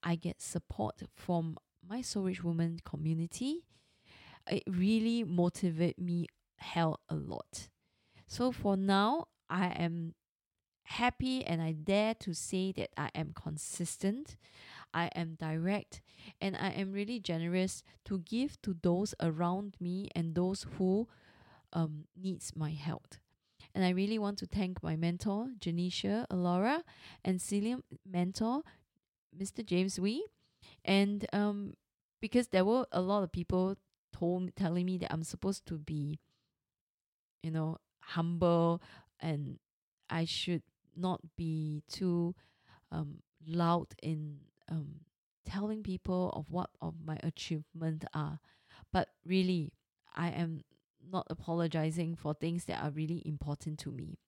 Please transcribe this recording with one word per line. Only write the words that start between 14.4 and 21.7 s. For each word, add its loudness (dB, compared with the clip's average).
I 0
am -4
direct, -2
and -2
I 0
am -4
really -4
generous 0
to -2
give -2
to -2
those 4
around 0
me -4
and 0
those 0
who, 4